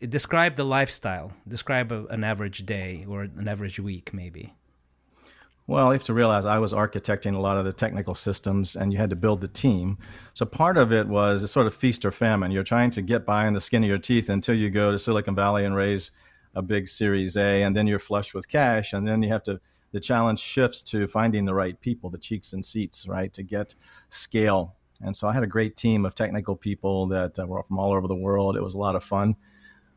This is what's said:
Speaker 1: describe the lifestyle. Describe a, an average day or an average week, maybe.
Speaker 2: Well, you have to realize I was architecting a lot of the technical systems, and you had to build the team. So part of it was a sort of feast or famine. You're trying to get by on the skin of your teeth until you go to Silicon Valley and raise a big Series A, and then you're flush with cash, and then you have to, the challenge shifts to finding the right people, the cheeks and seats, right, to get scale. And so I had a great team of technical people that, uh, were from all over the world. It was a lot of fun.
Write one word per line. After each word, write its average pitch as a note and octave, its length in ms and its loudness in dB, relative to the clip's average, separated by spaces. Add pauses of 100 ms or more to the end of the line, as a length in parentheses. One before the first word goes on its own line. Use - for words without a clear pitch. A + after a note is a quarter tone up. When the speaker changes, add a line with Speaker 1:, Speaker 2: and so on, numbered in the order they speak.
Speaker 1:
describe C#3+ 560 0
the C#3 80 -2
lifestyle. B2 680 -2 (140)
Describe A#2+ 460 -4
a, G#2+ 140 -6
an A2 180 -4
average G2+ 400 -4
day F#2+ 420 -6
or G2+ 160 -8
an G2+ 260 -8
average G2+ 300 -6
week, G2 360 -8
maybe. F2+ 400 -12 (1120)
Speaker 2:
Well, C#3 200 4
you B2+ 60 6
have C3+ 120 0
to - 80 -4
realize A2 320 4
I G#2 140 2
was G#2+ 160 0
architecting G2+ 600 -2
a F#2+ 40 -2
lot G2 180 0
of F#2+ 80 0
the F#2+ 80 -2
technical F#2+ 420 -4
systems, G2 640 -2
and G2 160 -2
you G2 60 0
had G#2+ 120 2
to F2+ 60 -2
build G#2 240 2
the G2 80 -6
team. G2 480 2 (380)
So - 100 -2
part E3+ 320 2
of A#2 160 6
it G#2+ 160 4
was G2+ 340 2
a G#2 60 -2
sort B2 180 4
of G#2 80 -2
feast - 300 0
or G2+ 60 2
famine. G2+ 400 2
You're F#2+ 140 0
trying A#2+ 260 2
to A2 100 -4
get G#2 240 0
by G#2 220 2
on G#2 80 2
the F#2+ 80 0
skin A2+ 200 2
of G#2+ 60 4
your G2 80 4
teeth A#2 320 2
until G2+ 280 2
you G#2+ 120 2
go G#2 220 2
to G2+ 80 0
Silicon G#2 360 0
Valley G2+ 300 2
and G2 100 0
raise G2 360 0 (440)
a F#2+ 60 -4
big F#2+ 260 -2
Series G2 500 2
A, G2+ 260 4
and G2 120 4
then G#2+ 120 4
you're G#2 120 2
flush G2+ 360 -4
with F#2+ 120 -6
cash, A#2+ 460 2
and G#2 160 -2
then A2 140 2
you G#2+ 80 0
have A2 140 -2
to, G2 140 -4 (340)
the G2+ 80 -4
challenge A#2 400 2
shifts - 420 0
to G#2 240 0
finding G#2+ 400 2
the F#2+ 80 0
right F#2 260 -2
people, A#2+ 300 -6
the F2 80 -10
cheeks - 340 -8
and F#2+ 120 -8
seats, - 440 -6
right, F#2+ 240 -4
to - 100 -12
get G2+ 320 -6 (360)
scale. G2 640 2 (260)
And F#2+ 160 -6
so G#2 120 -2
I G#2+ 40 0
had B2+ 100 0
a G#2+ 60 -2
great A2 280 -2
team A2 280 2
of F#2 100 -4
technical G2 420 -2
people G2 500 -2
that, F#2 320 -2
uh, F#2 80 -6
were F#2 160 -6
from F#2+ 160 -4
all G2 140 2
over F#2+ 140 2
the F#2 80 -2
world. G2 420 2
It G2 60 -2
was F#2+ 120 -6
a G2 40 -6
lot G2+ 180 0
of F2+ 60 -2
fun. G2+ 340 2 (600)